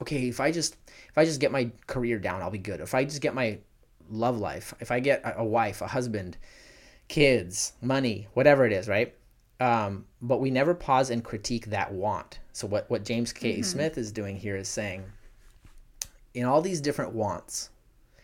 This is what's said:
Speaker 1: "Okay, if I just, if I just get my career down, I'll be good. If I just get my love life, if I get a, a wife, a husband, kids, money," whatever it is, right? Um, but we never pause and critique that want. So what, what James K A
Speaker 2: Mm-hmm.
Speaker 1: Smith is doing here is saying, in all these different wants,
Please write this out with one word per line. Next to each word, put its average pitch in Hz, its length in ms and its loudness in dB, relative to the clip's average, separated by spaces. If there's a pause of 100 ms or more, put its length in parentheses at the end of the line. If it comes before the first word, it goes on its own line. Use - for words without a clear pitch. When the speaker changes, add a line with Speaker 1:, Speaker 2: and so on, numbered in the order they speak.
Speaker 1:
"Okay, 131 280 -2
if 120 120 -4
I 143 100 2
just, 165 260 -2 (340)
if - 80 -2
I 160 60 10
just 156 160 0
get 131 120 2
my 127 180 0 (160)
career 117 320 0
down, 92 240 -4
I'll 87 80 -2
be 104 80 -6
good. 92 220 -8
If 87 140 -8
I 131 100 4
just 143 160 -8
get 135 140 0
my 117 240 0 (500)
love 113 300 0
life, 85 420 -6
if 117 100 -6
I 123 100 0
get 131 240 2
a, 113 160 -4
a 117 40 0
wife, 110 380 0
a 90 40 -6
husband, 104 500 -4 (720)
kids, 123 720 4
money," 120 520 0
whatever 135 320 8
it 107 60 4
is, 98 160 0
right? 107 260 2 (460)
Um, 110 460 2 (160)
but 120 180 2
we 135 100 0
never 139 240 4
pause 135 360 2
and 117 120 -2
critique 113 440 -6
that 101 260 -2
want. 95 480 -4 (120)
So - 140 -8
what, 101 220 -2
what 110 160 -2
James 117 280 -2
K 120 180 -2
A - 40 0
Speaker 2:
Mm-hmm. - 100 -4
Speaker 1:
Smith 156 340 -2
is 110 120 -6
doing 101 280 -6
here 98 180 -6
is 95 120 -6
saying, 98 360 -6 (1300)
in 123 140 -2
all 143 160 4
these 180 180 -2
different 143 320 -2
wants, 104 560 -4 (560)